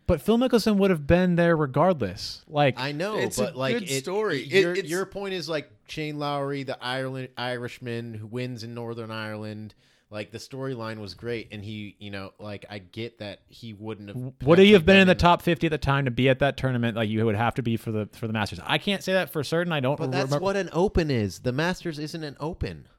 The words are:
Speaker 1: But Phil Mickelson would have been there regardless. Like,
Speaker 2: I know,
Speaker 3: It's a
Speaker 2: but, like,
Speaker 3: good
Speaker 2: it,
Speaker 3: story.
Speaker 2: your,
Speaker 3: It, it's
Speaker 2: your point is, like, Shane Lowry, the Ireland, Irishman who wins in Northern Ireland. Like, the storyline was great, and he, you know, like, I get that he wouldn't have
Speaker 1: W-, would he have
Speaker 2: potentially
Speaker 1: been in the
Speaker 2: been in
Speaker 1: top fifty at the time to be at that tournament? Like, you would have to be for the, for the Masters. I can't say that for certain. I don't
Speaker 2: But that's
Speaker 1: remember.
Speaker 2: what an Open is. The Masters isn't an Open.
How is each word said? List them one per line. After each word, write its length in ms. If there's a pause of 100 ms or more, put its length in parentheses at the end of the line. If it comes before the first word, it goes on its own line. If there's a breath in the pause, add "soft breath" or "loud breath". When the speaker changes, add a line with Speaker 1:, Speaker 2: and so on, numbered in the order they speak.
Speaker 1:
But 140
Phil 160
Mickelson 400
would 140
have 160
been 300
there 200
regardless. 920
Like, 320
Speaker 2:
I 140
know, 240
Speaker 3:
It's 220
a 60
Speaker 2:
but, 120
like, 220
Speaker 3:
good 120
Speaker 2:
it, 140
Speaker 3:
story. 380
Speaker 2:
your, 300
Speaker 3:
It, 80
it's 100
Speaker 2:
your 160
point 260
is, 160
like, 220 (180)
Shane 300
Lowry, 460
the 200
Ireland, 440 (100)
Irishman 760
who 140
wins 360
in 120
Northern 360
Ireland. 640 (360)
Like, 200
the 80
storyline 640
was 140
great, 360
and 140
he, 340
you 120
know, 280
like, 320
I 80
get 400
that 300
he 240
wouldn't 360
have 80
Speaker 1:
W-, 160 (120)
would 140
he 140
have 100
Speaker 2:
potentially 20
Speaker 1:
been 160
in 80
the 60
Speaker 2:
been 20
in 20
Speaker 1:
top 240
fifty 240
at 40
the 80
time 260
to 80
be 160
at 120
that 160
tournament? 400
Like, 120
you 160
would 100
have 200
to 80
be 160
for 120
the, 220
for 160
the 60
Masters. 300
I 140
can't 240
say 120
that 160
for 120
certain. 300
I 80
don't 180
Speaker 2:
But 140
that's 140
Speaker 1:
remember. 180
Speaker 2:
what 120
an 160
Open 380
is. 300
The 120
Masters 460
isn't 240
an 160
Open. 480 (120)